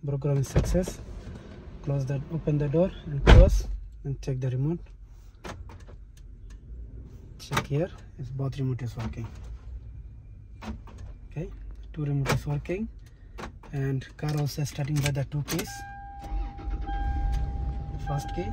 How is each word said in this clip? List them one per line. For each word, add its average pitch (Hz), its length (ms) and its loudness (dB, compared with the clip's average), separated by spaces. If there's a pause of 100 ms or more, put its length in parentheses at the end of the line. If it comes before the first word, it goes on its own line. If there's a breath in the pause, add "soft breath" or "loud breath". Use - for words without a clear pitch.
Program 143 320 2
is 135 100 2
success. - 500 4 (840 loud breath)
Close 139 220 0
that, 139 160 0 (100)
open 156 240 2
the 147 120 2
door 170 220 6 (140)
and 143 220 -2
close, - 420 12 (360)
and 139 180 -4
check 131 180 -2
the 131 80 0
remote. 139 300 0 (2500)
Check - 280 -2
here, 147 240 2 (280)
it's 127 120 -8
both 135 280 -2
remote 127 220 0
is 113 160 -6
working. 113 300 -4 (2000)
Okay, 165 200 -6 (420)
two 151 140 -4
remote 139 260 2
is 135 140 2
working, 180 420 -2 (840 loud breath)
and 135 340 0 (100)
car 151 220 -2
also 147 260 0
starting 147 320 -2
by 143 140 4
the 139 140 0
two 143 240 -2
keys. 165 200 -2 (2250)
The - 60 -6 (100)
first 143 260 -2
key 175 180 -2